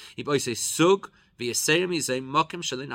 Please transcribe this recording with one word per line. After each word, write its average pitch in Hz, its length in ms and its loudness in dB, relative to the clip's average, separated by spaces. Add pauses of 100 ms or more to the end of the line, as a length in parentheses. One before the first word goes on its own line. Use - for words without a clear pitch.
(160)
Iboy 135 260 0
says, 117 180 -4
"Sug 190 500 2 (300)
v'yaserim 156 560 0
yizay 131 260 -2
mokim 156 420 -2
shalin 135 320 -6